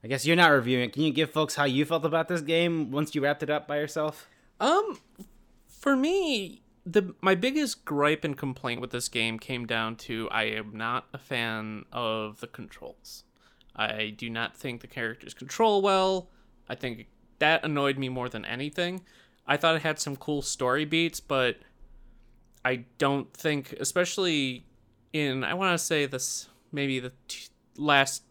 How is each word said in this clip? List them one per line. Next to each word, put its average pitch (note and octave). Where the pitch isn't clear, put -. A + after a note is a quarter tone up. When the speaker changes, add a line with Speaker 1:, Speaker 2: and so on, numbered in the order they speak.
Speaker 1:
I A2
guess C3
you're E3
not F3
reviewing B2+
it, A2+
can C#3+
you D#3
give D3
folks D3+
how C#3+
you C#3
felt D3+
about D#3+
this F3
game D#3+
once D3
you D3
wrapped C#3+
it C#3+
up D3
by D3
yourself? D3+
Speaker 2:
Um, F4
for -
me, C#4+
the, F#3
my F#3+
biggest C4
gripe D3
and D3
complaint B2+
with B2
this B2
game A2+
came A#2+
down A2+
to A2+
I A2
am A2
not A#2
a -
fan A2
of A2
the A#2
controls. -
I A2
do A2
not A2+
think B2
the A#2
characters A2+
control G#3
well. F#3+
I B2
think A2+
that D#3
annoyed C#3+
me C3+
more B2+
than A2+
anything. F3
I C#3
thought D#3+
it D#3
had D#3
some C#3+
cool D3
story C3+
beats, E3
but B2+
I B2+
don't C#3
think, D3
especially D3+
in, C3+
I E2
wanna F3+
say D#3
this, -
maybe C#3
the B2+
t-, -
last, C#3+